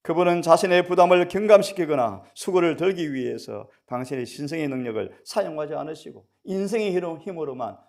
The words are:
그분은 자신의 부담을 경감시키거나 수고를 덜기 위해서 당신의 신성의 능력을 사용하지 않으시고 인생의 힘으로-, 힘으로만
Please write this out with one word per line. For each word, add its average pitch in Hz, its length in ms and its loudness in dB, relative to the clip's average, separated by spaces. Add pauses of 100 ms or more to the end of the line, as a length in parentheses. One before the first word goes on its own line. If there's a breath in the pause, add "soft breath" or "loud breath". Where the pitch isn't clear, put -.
그분은 175 400 0
자신의 175 440 4
부담을 175 440 6
경감시키거나 160 1040 2
수고를 175 420 0
덜기 165 380 -2
위해서 117 560 -8 (160 soft breath)
당신의 127 400 -6
신성의 147 420 -8
능력을 120 560 -6
사용하지 156 520 -6
않으시고 143 520 -12 (160)
인생의 196 480 -4
힘으로-, 175 280 -4
힘으로만 139 580 -10 (120 soft breath)